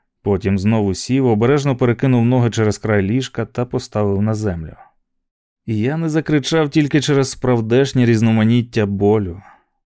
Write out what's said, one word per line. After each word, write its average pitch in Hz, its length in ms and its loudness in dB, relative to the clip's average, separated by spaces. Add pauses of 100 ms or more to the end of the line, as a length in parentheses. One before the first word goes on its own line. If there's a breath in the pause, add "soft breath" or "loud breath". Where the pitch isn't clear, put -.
(240)
Потім 101 340 0
знову 104 360 0
сів, 131 320 -2
обережно 127 500 2
перекинув 123 480 2
ноги 120 260 2
через 107 280 -2
край 104 240 0
ліжка 117 420 -4
та 123 200 -6
поставив 104 580 -4
на 107 120 0
землю. 85 380 -6 (920)
І 110 120 -4
я 127 180 -2
не 165 120 -4
закричав 151 640 0
тільки 143 300 0
через 135 300 0
справдешнє 123 760 2
різноманіття 113 800 2
болю. 101 560 0 (480 loud breath)